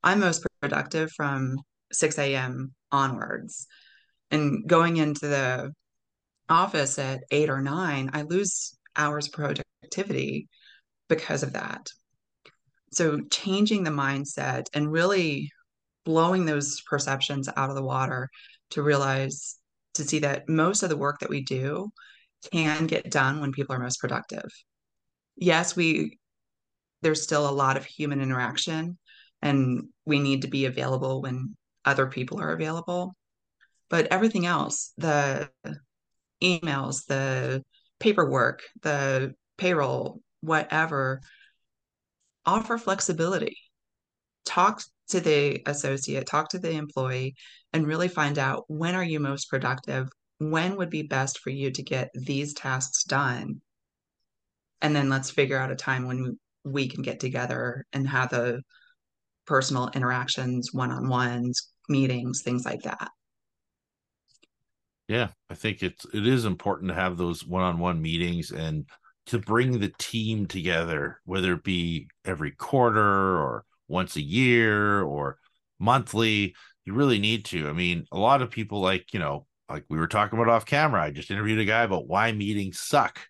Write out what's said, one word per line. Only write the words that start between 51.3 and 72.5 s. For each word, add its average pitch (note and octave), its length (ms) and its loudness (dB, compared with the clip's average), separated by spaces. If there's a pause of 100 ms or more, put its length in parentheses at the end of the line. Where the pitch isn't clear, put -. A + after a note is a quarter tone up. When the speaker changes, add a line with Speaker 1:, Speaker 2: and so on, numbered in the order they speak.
Speaker 1:
for - 100 -8
you C#3 220 -2
to C3+ 120 -8
get C3 300 -2
these C#3+ 400 -4
tasks C3 500 -2
done? C#3 580 -2 (1200)
And D3+ 140 2
then C#3 140 4
let's C3+ 220 0
figure C#3 260 2
out C3 140 -2
a B2+ 40 -4
time C3 300 -2
when B2+ 320 -4 (260)
we C#3 240 -2
can - 140 -8
get - 180 -6
together B2 720 -4
and C3+ 160 -2
have B2+ 220 0
the A#2+ 320 0 (840)
personal C3 480 2
interactions, B2+ 800 -2
one-on-ones, B2 960 -2 (200)
meetings, B2+ 540 0
things B2 200 -2
like - 200 -6
that. - 260 -8 (2000)
Speaker 2:
Yeah, A2 220 2 (200)
I - 60 -10
think - 280 -4
it's, - 300 -4
it G#2 140 2
is B2+ 180 4
important F#2+ 440 -2
to E2+ 60 -4
have F#2 220 0
those E2+ 280 -4
one-on-one F2 560 0
meetings E2+ 500 -2
and D#2 340 -4 (420)
to A#2 120 -2
bring A#2+ 400 2
the G2+ 180 -2
team A2 480 -2
together, E2 800 -2
whether F2+ 280 0
it D#2+ 100 -2
be E2+ 440 -2 (180)
every D2+ 260 -4